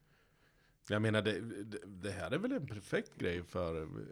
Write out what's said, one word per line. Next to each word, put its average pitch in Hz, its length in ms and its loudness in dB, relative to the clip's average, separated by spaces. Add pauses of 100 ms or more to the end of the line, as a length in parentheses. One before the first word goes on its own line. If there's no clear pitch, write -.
(880)
Jag 107 140 4
menar, 110 200 6
det, 98 180 4
det, 107 460 -6
det 98 240 -6
här 92 200 -2
är 139 80 2
väl 254 140 0
en 196 140 -2
perfekt 156 520 -2
grej 87 240 2
för 82 460 -2 (240)